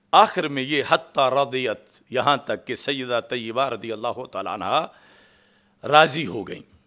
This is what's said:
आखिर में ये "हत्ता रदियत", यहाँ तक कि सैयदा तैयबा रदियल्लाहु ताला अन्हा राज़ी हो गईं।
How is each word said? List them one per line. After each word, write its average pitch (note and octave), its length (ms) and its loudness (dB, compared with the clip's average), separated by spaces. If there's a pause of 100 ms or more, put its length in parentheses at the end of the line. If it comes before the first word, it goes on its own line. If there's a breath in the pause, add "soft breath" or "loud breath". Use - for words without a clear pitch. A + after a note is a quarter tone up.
(120)
आखिर F3+ 360 4
में C#3 160 -4
ये C#3 200 -2
"हत्ता C#3+ 460 2
रदियत", B2+ 540 -2 (280)
यहाँ B2+ 360 2
तक G#2+ 160 -4
कि A#2+ 140 -6
सैयदा B2+ 480 -2
तैयबा B2 440 -2
रदियल्लाहु A2+ 580 -6
ताला F#2+ 240 -6
अन्हा G#2+ 280 -2 (1040 soft breath)
राज़ी D3+ 420 6
हो G2+ 180 -6
गईं। D#2+ 180 -14 (240)